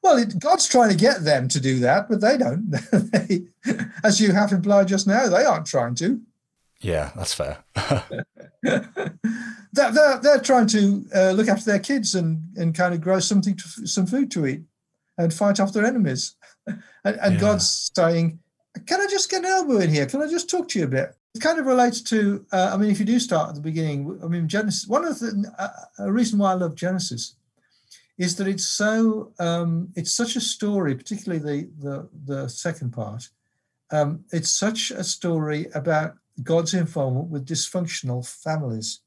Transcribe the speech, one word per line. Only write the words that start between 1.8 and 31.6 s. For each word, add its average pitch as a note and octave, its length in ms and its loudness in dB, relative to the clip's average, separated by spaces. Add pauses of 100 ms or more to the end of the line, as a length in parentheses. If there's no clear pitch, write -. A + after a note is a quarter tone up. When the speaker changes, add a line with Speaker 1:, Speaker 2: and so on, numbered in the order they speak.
Speaker 1:
but G#3 120 0
they B3 160 4
don't. F#3+ 420 -2
<laughs> - 120 -6
They, - 560 0 (560)
as G#3 180 4
you G#3 100 6
have G3+ 200 4
implied G3 360 4
just F#3+ 180 0
now, A3 220 4
they G3+ 160 4
aren't F#3 220 2
trying B2 300 -2
to. F#3+ 260 -2 (600)
Speaker 2:
Yeah, D#2 340 -2
that's E2+ 180 -6
fair. D2 240 -6 (180)
<laughs> - 280 -2 (600)
Speaker 1:
They're, - 1300 -2
they're, C#4 260 6
they're C#4 220 6
trying B3 280 4
to, G3+ 460 2
uh, F#3+ 180 4
look G#3+ 160 2
after G3 180 0
their G3+ 140 2
kids A3 360 -2
and, D#3+ 260 0 (160)
and E3 160 0
kind F3 220 0
of D#3+ 60 -4
grow F#3 180 2
something G3 360 2
to, - 320 -12
some F#3 200 0
food B3+ 240 0
to D#3 160 -2
eat C#3+ 140 -4 (580)
and E3 120 2
fight G3+ 280 2
off G3 140 2
their G#3+ 120 2
enemies. F#3 500 0 (320)
<laughs> - 80 -8 (300)
And, G3+ 160 -2
and G3 140 4
Speaker 2:
Yeah. E3 40 2
Speaker 1:
God's G3+ 560 0
saying, E3 440 2 (460)
"Can F#4 140 -2
I G4+ 80 0
just G4 220 -2
get F#4+ 100 -2
an E4+ 60 -4
elbow F#4 320 2
in F3+ 120 4
here? D3 160 2
Can C4 160 -4
I D4+ 60 -2
just E4+ 220 -4
talk F4+ 200 -2
to G#3+ 100 -4
you D#3+ 60 0
a - 40 -4
bit?" C3 260 -2 (180)
It A3+ 80 -10
kind E4 180 0
of C4+ 60 -2
relates B3 360 2
to, G3+ 500 0
uh, F#3 220 2
I F#3 40 -2
mean, G#3 140 2
if G3 80 0
you G#3 60 0
do A#3 140 2
start D#3 300 0
at D3+ 60 -10
the C#3+ 60 -10
beginning, D#3 600 -4
I E3 40 -8
mean, E3 200 -2
Genesis, G3 400 -2
one C#4 180 0
of D#4+ 140 -4
the, G#3 380 -4
uh, G3 120 -6 (300)
a G3+ 120 -4
reason A3 280 2
why G3 120 4
I F#3 40 2
love F3 200 -2
Genesis F3 600 -6 (840)
is F3+ 160 -2
that G3 120 -4
it's G3 200 -4
so, A3 720 0
um, E3+ 560 -2
it's E3+ 160 -6
such A#3 240 -2
a A#3+ 60 -2
story, G3 520 -2
particularly E3+ 480 -6
the, D3 280 -6 (100)